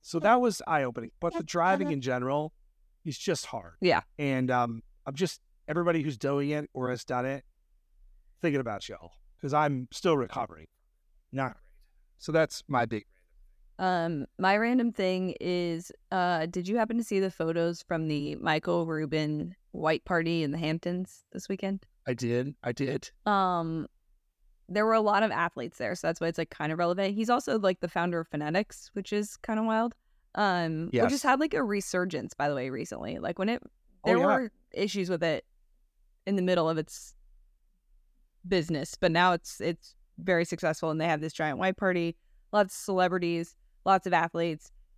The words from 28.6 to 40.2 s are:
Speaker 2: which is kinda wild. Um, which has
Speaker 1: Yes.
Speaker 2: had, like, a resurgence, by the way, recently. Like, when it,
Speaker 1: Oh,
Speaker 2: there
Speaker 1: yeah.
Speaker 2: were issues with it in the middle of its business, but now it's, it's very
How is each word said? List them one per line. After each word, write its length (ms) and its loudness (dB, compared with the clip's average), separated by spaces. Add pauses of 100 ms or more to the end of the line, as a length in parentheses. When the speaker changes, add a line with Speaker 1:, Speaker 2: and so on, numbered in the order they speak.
Speaker 2:
which 200 -6
is 260 -2
kinda 260 -4
wild. 320 0 (400)
Um, 500 0
which 160 2
has 100 4
Speaker 1:
Yes. 100 -2
Speaker 2:
had, 180 4
like, 120 0
a 120 0
resurgence, 680 -2
by 160 0
the 60 0
way, 160 -4
recently. 480 -8
Like, 220 -4
when 80 0
it, 160 -2
Speaker 1:
Oh, 60 -20 (340)
Speaker 2:
there 140 6
Speaker 1:
yeah. 80 4
Speaker 2:
were 260 2 (180)
issues 400 -2
with 140 0
it 200 0 (840)
in 100 2
the 60 2
middle 280 4
of 80 0
its 380 -10 (1300)
business, 480 0
but 160 2
now 220 6
it's, 280 -4
it's 360 -6 (220)
very 260 2